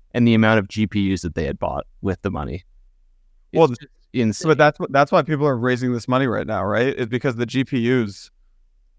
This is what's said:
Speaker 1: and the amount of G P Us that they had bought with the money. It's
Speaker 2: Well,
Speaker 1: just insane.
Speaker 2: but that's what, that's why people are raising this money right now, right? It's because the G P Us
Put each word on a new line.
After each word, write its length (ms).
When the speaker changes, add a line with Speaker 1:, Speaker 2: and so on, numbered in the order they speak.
Speaker 1:
and 140
the 60
amount 240
of 100
G 200
P 260
Us 80
that 140
they 100
had 140
bought 260
with 220
the 80
money. 320
It's 80
Speaker 2:
Well, 80
Speaker 1:
just 180
insane. 360
Speaker 2:
but 80
that's 220
what, 120
that's 200
why 100
people 240
are 120
raising 360
this 140
money 180
right 220
now, 180
right? 220
It's 120
because 260
the 100
G 180
P 200
Us 300